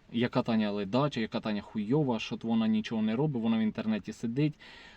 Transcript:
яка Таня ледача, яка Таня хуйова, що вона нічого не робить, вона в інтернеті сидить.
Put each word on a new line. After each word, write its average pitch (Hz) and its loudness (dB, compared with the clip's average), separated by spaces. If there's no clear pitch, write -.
яка 120 2
Таня 110 2
ледача, 110 0
яка 110 -4
Таня 104 -2
хуйова, 120 0
що 110 -8
вона 113 2
нічого 110 0
не 110 0
робить, 123 0
вона 113 2
в - 2
інтернеті 107 -2
сидить. 139 0